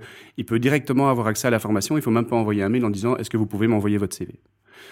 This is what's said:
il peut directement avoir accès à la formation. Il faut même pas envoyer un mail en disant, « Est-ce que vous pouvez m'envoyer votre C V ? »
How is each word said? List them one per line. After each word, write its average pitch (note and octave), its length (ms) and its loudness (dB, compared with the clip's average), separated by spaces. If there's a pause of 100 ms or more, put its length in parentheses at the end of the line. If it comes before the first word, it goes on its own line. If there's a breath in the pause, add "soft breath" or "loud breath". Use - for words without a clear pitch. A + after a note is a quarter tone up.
(380 loud breath)
il - 80 -6
peut A2+ 140 0
directement C#3 500 2
avoir A#2+ 180 0
accès A2 200 0
à A#2+ 40 4
la A2+ 80 4
formation. G#2+ 380 0
Il C#3+ 40 0
faut - 100 -2
même A#2 140 2
pas A#2+ 100 -2
envoyer G#2 280 0
un G2+ 60 0
mail B2 140 0
en A2 60 0
disant, « G#2 280 -2
Est-ce A2 120 -8
que A2+ 80 -2
vous G#2+ 100 0
pouvez G#2+ 200 0
m'envoyer G#2 320 2
votre G2 160 -4
C F2+ 100 -10
V ? » - 140 -14 (520 loud breath)